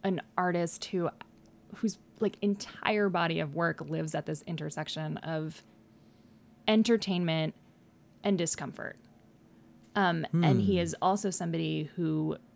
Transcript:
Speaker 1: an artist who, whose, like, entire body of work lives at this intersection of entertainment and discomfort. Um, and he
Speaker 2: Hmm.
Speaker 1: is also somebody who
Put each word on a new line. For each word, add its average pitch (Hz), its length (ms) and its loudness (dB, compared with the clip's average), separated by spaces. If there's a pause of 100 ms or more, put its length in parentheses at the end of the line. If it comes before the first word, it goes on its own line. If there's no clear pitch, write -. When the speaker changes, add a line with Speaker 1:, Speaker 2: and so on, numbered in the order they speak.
Speaker 1:
an 190 160 0 (180)
artist 175 480 0
who, 175 240 -2 (640)
whose, - 220 -2 (220)
like, 202 200 0
entire 202 680 0
body 170 320 2
of 151 140 -4
work 165 340 0
lives 160 260 -4
at 151 120 -2
this 156 200 -4
intersection 151 720 -6
of 156 440 -6 (1040)
entertainment 185 880 2 (680)
and 202 160 2
discomfort. - 580 -4 (1000)
Um, 175 380 2
and 175 300 6
he 196 140 4
Speaker 2:
Hmm. 175 60 2
Speaker 1:
is 165 200 -2
also 196 280 2
somebody 160 680 -2
who 156 400 0 (200)